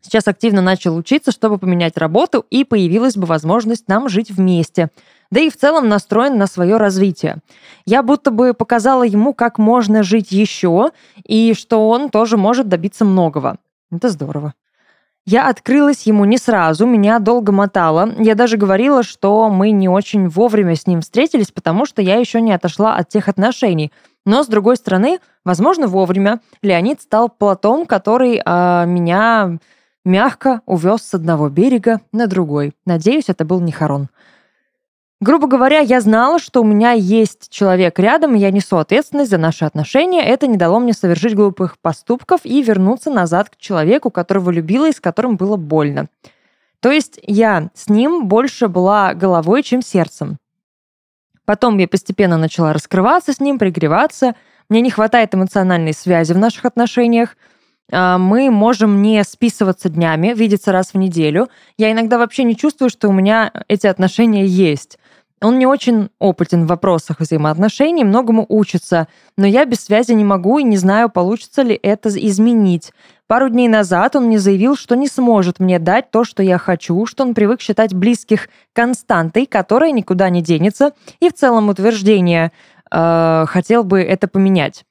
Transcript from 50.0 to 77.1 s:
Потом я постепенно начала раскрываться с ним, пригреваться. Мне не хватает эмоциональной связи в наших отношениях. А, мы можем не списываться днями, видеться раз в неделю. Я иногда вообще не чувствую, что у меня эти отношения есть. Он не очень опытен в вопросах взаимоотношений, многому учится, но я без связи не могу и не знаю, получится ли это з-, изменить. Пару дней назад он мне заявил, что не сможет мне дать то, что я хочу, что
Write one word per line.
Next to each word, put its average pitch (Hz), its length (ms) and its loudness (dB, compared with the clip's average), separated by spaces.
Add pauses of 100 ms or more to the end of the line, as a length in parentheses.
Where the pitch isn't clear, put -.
Потом 208 320 0
я 180 100 2
постепенно 185 500 -2
начала 160 360 -2
раскрываться 214 580 -2
с - 80 -6
ним, 277 200 -2
пригреваться. 190 760 0 (360)
Мне 226 120 2
не 247 80 0
хватает 220 460 0
эмоциональной 185 580 0
связи 170 400 0
в 180 60 2
наших 226 260 -2
отношениях. 233 720 0 (560)
А, 180 260 2
мы 214 320 2
можем 214 520 2
не 208 220 2
списываться 190 680 -4
днями, 165 440 -2
видеться 208 380 0
раз 185 220 -2
в 196 40 -2
неделю. 170 520 -2 (280)
Я 214 140 0
иногда 226 260 -2
вообще 233 260 -2
не 233 120 2
чувствую, 269 340 -2
что 214 200 -2
у - 20 2
меня 202 400 0 (160)
эти 214 200 -2
отношения 202 580 0
есть. 180 520 0 (460)
Он 233 140 2
не 254 80 2
очень 240 440 0 (100)
опытен 170 460 0
в - 20 -4
вопросах 175 520 -2
взаимоотношений, 180 840 0
многому 220 440 0
учится, 185 600 -2 (300)
но 196 100 2
я 247 180 4
без 240 180 -6
связи 226 280 0
не 214 120 2
могу 196 360 0
и 285 40 -2
не 220 140 2
знаю, 202 320 2
получится 208 540 -2
ли 226 180 0
это 214 300 -2
з-, 202 160 -6
изменить. 202 680 0 (320)
Пару 262 240 0
дней 247 180 2
назад 208 480 2
он 262 100 2
мне 220 120 2
заявил, 202 400 2
что - 180 -2
не 269 120 -2
сможет 220 520 0
мне 185 200 2
дать 180 320 -2
то, 226 120 0
что 202 200 -4
я 180 160 2
хочу, 180 480 -2
что - 160 -6